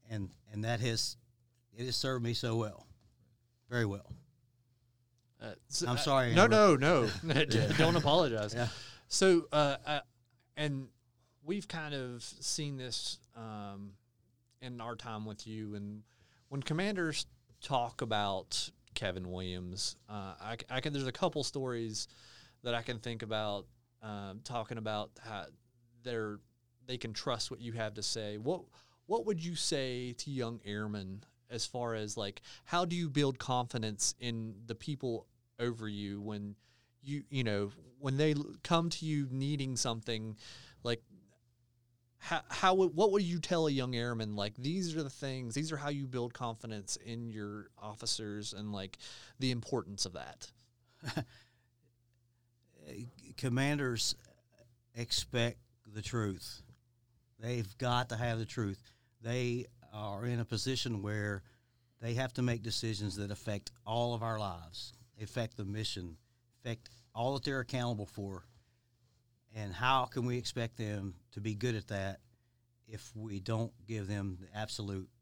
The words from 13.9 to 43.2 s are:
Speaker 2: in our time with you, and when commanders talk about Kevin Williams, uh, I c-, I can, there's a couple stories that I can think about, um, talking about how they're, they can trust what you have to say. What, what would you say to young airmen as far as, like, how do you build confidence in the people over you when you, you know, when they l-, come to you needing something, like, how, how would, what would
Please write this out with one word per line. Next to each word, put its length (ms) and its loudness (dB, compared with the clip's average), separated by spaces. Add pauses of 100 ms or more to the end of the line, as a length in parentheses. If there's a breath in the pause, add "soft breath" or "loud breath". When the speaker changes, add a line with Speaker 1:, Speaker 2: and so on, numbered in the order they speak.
Speaker 2:
in 200 -10
our 160 -6
time 280 -6
with 220 -8
you, 280 -6
and 280 -8 (460 soft breath)
when 140 -6
commanders 640 0 (360)
talk 400 2
about 680 2 (240)
Kevin 360 -2
Williams, 680 -4 (120)
uh, 320 -8
I 160 -6
c-, 120 -10
I 120 0
can, 120 -2
there's 140 0
a 60 -2
couple 320 0
stories 640 -2 (560 loud breath)
that 100 0
I 80 0
can 160 -4
think 240 -6
about, 440 -2 (360)
um, 400 -8
talking 360 -4
about 320 -2 (120)
how 220 -8 (580)
they're, 380 -4 (460)
they 120 -4
can 140 -6
trust 380 -2
what 100 -10
you 120 -8
have 220 -4
to 80 -8
say. 360 -2
What, 240 0 (440 soft breath)
what 200 2
would 180 0
you 100 -4
say 600 0
to 180 -8
young 320 -2
airmen 580 -4 (260)
as 160 -4
far 300 -2
as, 220 -4
like, 260 -4 (220 loud breath)
how 200 2
do 120 0
you 120 0
build 300 4
confidence 800 0
in 360 -4 (120)
the 80 -4
people 520 -4 (340)
over 280 0
you 320 -2
when 360 -6 (460 soft breath)
you, 280 -6
you 140 2
know, 260 2 (300)
when 160 0
they 180 6
l-, 200 -2 (100)
come 260 4
to 160 -4
you 240 2
needing 460 -2
something, 600 -2 (460 loud breath)
like, 180 0 (1160)
how, 300 -2
how 260 6
would, 220 6
what 160 6
would 100 6